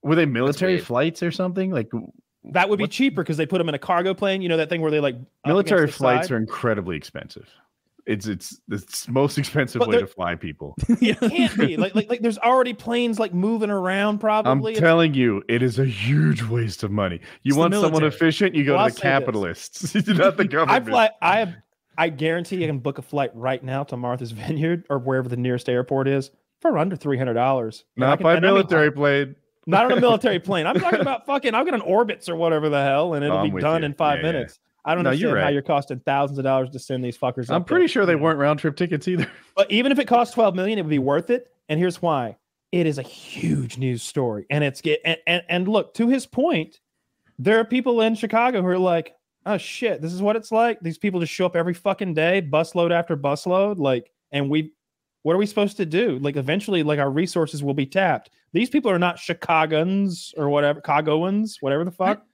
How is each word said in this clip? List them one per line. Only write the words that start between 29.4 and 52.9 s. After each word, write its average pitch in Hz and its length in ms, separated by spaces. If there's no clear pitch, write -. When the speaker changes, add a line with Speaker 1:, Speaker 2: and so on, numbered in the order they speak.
Speaker 3:
Not 190 260
on 247 60
a 233 40
Speaker 1:
<laughs> - 0
Speaker 3:
military 226 380
plane. 175 280
I'm 190 120
talking 349 200
about 277 260
fucking, 277 300
I'll 262 100
get 349 80
an 220 80
Orbitz 202 480
or 170 60
whatever 160 340
the 143 140
hell, 147 320
and 143 60
Speaker 1:
No, 143 60
Speaker 3:
it'll 95 120
Speaker 1:
I'm 104 100
Speaker 3:
be 98 40
Speaker 1:
with 92 100
Speaker 3:
done 160 180
Speaker 1:
you. 151 60
Speaker 3:
in 143 80
five 151 240
Speaker 1:
Yeah, 160 80
yeah. 165 60
Speaker 3:
minutes. - 260
I 156 60
don't 175 100
Speaker 1:
No, 139 60
you're 160 200
Speaker 3:
understand 113 100
how 92 60
Speaker 1:
right. 143 80
Speaker 3:
you're 143 100
costing 139 380
thousands 139 360
of 135 60
dollars 131 260
to 135 80
send 127 260
these 123 140
fuckers 127 320
Speaker 1:
I'm 160 140
Speaker 3:
up - 40
Speaker 1:
pretty 359 160
Speaker 3:
there. 320 40
Speaker 1:
sure - 180
they 170 100
weren't 156 220
round 147 220
trip 147 160
tickets 170 320
either. 175 200
<laughs> - 120
Speaker 3:
But 196 160
even 247 200
if 262 60
it 277 100
cost 240 280
twelve 214 180
million, 196 240
it 185 60
would 156 80
be 147 80
worth 143 320
it. 247 160
And 156 100
here's 175 240
why. 131 320
It 175 140
is 143 140
a - 20
huge 135 800
news 127 240
story. 113 480
And 147 120
it's 135 180
get, 156 220
and, 165 220
and, 175 240
and 180 180
look, 208 280
to 233 140
his 262 180
point, 254 540
there 208 200
are 226 60
people 240 360
in 226 120
Chicago 226 480
who 180 60
are 180 100
like, 175 380
"Oh 202 100
shit, 165 460
this 170 100
is 180 80
what 208 140
it's 220 160
like." 226 300
These 165 180
people 190 200
just 165 140
show 180 140
up 175 80
every 170 180
fucking 185 400
day, 170 340
busload 165 440